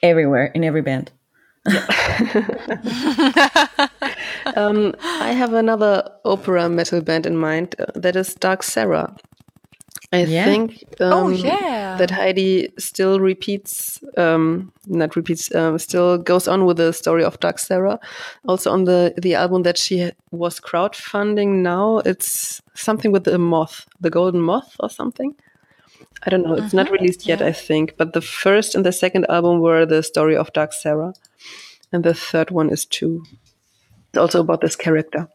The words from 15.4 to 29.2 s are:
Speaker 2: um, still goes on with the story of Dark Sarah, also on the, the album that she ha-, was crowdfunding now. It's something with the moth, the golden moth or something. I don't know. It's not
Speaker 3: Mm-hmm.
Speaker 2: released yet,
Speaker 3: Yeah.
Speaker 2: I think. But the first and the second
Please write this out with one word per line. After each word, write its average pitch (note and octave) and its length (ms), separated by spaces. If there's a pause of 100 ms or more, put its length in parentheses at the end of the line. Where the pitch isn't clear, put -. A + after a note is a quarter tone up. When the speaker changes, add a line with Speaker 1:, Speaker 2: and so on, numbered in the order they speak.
Speaker 2:
um, E3 240
still F3+ 380
goes F3 300
on F#3+ 180
with F3 120
the E3 160
story E3 320
of - 160
Dark E3+ 180
Sarah, F#3+ 400 (480)
also F#3 240
on F#3 140
the, F3+ 360
the F3 140
album F3+ 300
that F3 120
she F3+ 280
ha-, F3 80 (260)
was E3+ 220
crowdfunding G3+ 1000
now. G3 420
It's - 560 (140)
something A3+ 380
with F#3+ 120
the F3+ 140
moth, E3 480 (140)
the E3+ 100
golden F3 300
moth F#3 400
or - 100
something. C4 440 (920)
I - 40
don't F#3 160
know. D#3+ 80
It's - 200
not F#3+ 120
Speaker 3:
Mm-hmm. G3 80
Speaker 2:
released F3+ 320
yet, E3 140
Speaker 3:
Yeah. - 80
Speaker 2:
I E3 40
think. D#3 440
But E3 160
the E3+ 80
first G3+ 540
and F#3+ 100
the F3+ 80
second F#3 360